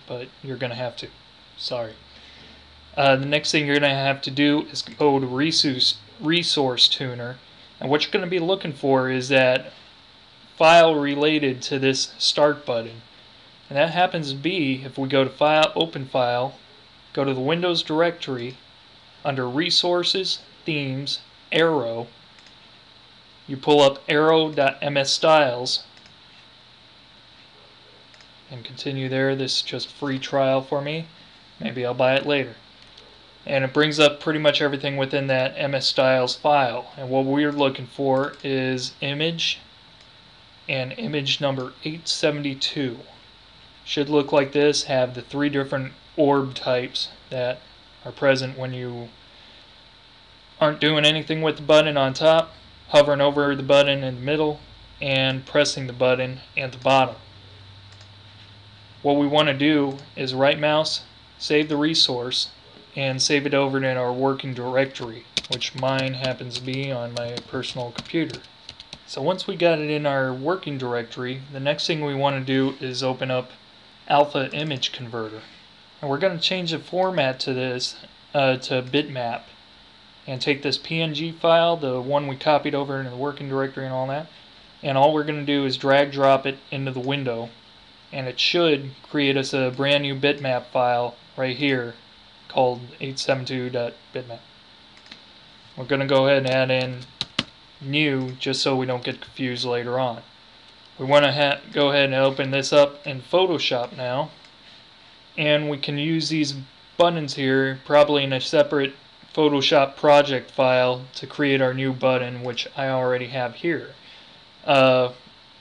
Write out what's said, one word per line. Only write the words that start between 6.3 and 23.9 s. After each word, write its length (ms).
Tuner, 480
and 100
what 140
you're 80
gonna 160
be 100
looking 360
for 360
is 200
that 420
file 360
related 680
to 180
this 380
Start 480
button. 360
And 80
that 140
happens 400
to 60
be, 460
if 140
we 100
go 160
to 60
File, 440
Open 320
File, 500
go 100
to 100
the 60
Windows 420
directory, 760
under 240
Resources, 920
Themes, 540
Arrow, 580
you 80
pull 260
up 280